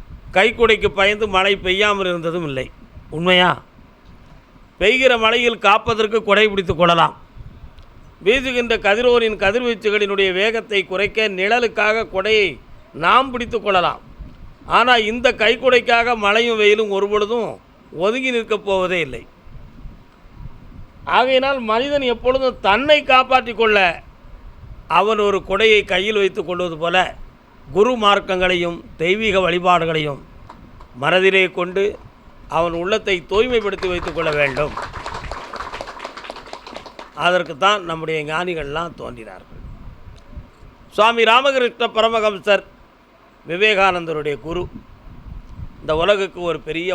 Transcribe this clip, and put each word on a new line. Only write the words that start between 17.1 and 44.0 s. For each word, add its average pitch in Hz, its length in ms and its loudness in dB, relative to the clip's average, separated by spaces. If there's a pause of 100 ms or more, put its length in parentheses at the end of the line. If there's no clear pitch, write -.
ஒதுங்கி 240 380 0
நிற்கப் 220 340 -2
போவதே 185 360 0
இல்லை. 123 220 -8 (1900)
ஆகையினால் 254 540 2
மனிதன் 262 440 -2
எப்பொழுதும் 247 540 0
தன்னை 269 420 4
காப்பாற்றிக் 254 580 2
கொள்ள 214 180 4 (1080)
அவன் 202 300 2
ஒரு 202 240 2
கொடையை 208 420 4
கையில் 196 360 0
வைத்து 190 220 -2
கொள்வது 175 340 -4
போல 170 200 0 (680)
குரு 220 300 2
மார்க்கங்களையும் 185 800 2 (200)
தெய்வீக 196 420 0
வழிபாடுகளையும் 165 840 0 (760)
மனதிலே 185 560 4
கொண்டு 185 320 -2 (640)
அவன் 165 240 -2
உள்ளத்தை 196 420 -2 (140)
தூய்மைப்படுத்தி 208 580 0
வைத்துக் 175 280 -4
கொள்ள 160 160 -2
வேண்டும். 143 420 0 (2500)
அதற்குத்தான் 175 680 0
நம்முடைய 160 400 -6
ஞானிகள்லாம் 160 720 -6
தோன்றினார்கள். 113 640 -16 (1300)
சுவாமி 226 320 2
ராமகிருஷ்ண 247 640 2
பரமஹம்சர் 214 760 -2 (840)
விவேகானந்தருடைய 175 920 0